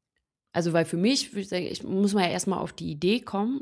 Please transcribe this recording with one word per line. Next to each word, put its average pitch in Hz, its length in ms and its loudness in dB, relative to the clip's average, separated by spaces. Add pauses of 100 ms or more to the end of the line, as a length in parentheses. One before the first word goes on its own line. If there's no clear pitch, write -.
(540)
Also, 170 180 0
weil 165 120 4
für 170 120 -4
mich, 240 360 2
würde 202 100 -6
ich 196 60 -12
sagen, 180 180 -4
ich, - 180 -8
muss 196 280 2
man 202 120 4
ja 175 60 2
erst 185 180 -2
mal 185 100 0
auf - 140 -6
die 165 180 -8
Idee 180 300 2
kommen, 240 420 -4